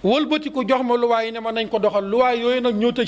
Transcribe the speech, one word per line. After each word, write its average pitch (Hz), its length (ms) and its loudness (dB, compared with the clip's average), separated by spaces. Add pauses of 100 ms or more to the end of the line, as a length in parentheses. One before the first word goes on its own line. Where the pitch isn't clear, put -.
wëlbati 294 480 0
ko 262 160 -4
jox 262 160 2
ma 240 140 2
loi 233 280 2
yi 226 60 -6
ne 226 80 -10
ma 226 120 -4
nañ 226 180 -4
ko 220 100 -2
doxal. 202 300 0
Loi 247 300 2
yooyu 240 220 0
nag 240 140 0
ñoo 226 160 0
tëj 240 160 -2